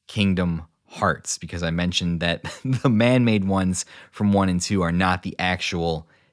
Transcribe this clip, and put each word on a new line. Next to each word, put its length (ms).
Kingdom 560
Hearts? 500
Because 260
I 80
mentioned 500
that 240
<laughs> 40
the 240
man-made 560
ones 400
from 220
one 160
and 120
two 200
are 120
not 300
the 160
actual 680